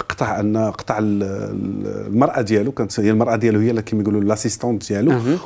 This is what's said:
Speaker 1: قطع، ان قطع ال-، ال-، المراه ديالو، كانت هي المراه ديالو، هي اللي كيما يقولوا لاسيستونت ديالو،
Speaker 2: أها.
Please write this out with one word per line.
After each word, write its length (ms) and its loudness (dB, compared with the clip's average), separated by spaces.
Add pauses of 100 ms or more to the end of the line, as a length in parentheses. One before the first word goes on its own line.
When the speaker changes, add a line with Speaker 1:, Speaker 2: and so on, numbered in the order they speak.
Speaker 1:
قطع، 300 -2
ان 180 2
قطع 400 -2
ال-، 260 0
ال-، 840 -6
المراه 340 2
ديالو، 300 2
كانت 280 -4
هي 100 4
المراه 260 2
ديالو، 240 4
هي 100 2
اللي 120 0
كيما 200 -2
يقولوا 200 0
لاسيستونت 640 -2
ديالو، 240 2
Speaker 2:
أها. 340 0